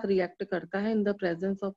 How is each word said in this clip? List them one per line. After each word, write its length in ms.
react 400
करता 340
है 160
in 80
the 120
presence 500
of 120